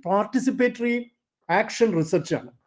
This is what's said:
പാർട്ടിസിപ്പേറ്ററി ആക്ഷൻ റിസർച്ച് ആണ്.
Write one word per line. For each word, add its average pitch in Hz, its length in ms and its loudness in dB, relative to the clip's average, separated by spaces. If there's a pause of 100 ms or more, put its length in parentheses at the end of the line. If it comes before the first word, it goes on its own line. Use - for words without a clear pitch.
പാർട്ടിസിപ്പേറ്ററി 240 1080 0 (380)
ആക്ഷൻ 214 480 2
റിസർച്ച് 160 380 0
ആണ്. - 160 -6 (160)